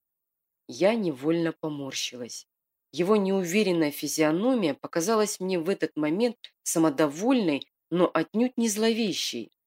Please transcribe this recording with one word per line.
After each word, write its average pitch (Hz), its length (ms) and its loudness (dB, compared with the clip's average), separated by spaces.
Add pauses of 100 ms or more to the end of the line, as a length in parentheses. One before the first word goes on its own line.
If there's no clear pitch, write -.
(680)
Я 160 260 2
невольно 165 580 0
поморщилась. 135 960 -10 (460)
Его 175 240 2
неуверенная 190 760 2
физиономия 160 840 0
показалась 208 680 -2
мне 185 180 -2
в 165 120 -2
этот - 260 -4
момент 175 400 0 (280)
самодовольной, 160 1040 2 (240)
но 175 220 2
отнюдь 214 460 0
не 233 100 2
зловещей. 214 840 -2 (140)